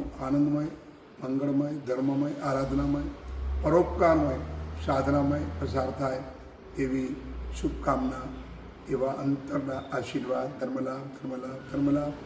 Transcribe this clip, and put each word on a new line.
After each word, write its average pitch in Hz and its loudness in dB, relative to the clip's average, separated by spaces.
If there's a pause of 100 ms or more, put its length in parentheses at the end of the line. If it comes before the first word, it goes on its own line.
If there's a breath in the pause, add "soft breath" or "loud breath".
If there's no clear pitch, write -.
(200)
આનંદમય, 147 4 (580)
મંગળમય, 139 2
ધર્મમય, 139 0
આરાધનામય, 143 0 (600)
પરોપકારમય, 165 6 (520)
સાધનામય 143 4 (200)
પસાર 131 0
થાય 131 -2 (600)
એવી 135 0 (440)
શુભકામના, 131 0 (600)
એવા 131 0
અંતરના 139 -2
આશીર્વાદ. 127 -2
ધર્મલાભ, 131 -2
ધર્મલાભ, 131 -8
ધર્મલાભ. 143 4 (140)